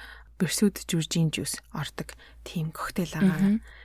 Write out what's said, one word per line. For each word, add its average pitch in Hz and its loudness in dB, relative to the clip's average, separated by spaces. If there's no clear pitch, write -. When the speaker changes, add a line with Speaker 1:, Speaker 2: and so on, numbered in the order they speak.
Speaker 1:
берсүд - 2
жүжийн 160 2
жуус - -6
ордог - -8
тийм 160 -4
коктейл - -4
байгаа. 180 4
Speaker 2:
Мгм. 196 4